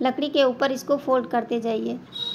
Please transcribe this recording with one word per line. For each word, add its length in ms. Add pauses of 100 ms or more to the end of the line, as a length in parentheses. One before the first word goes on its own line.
लकड़ी 260
के 160
ऊपर 280
इसको 260
फोल्ड 280
करते 340
जाइए। 380 (360)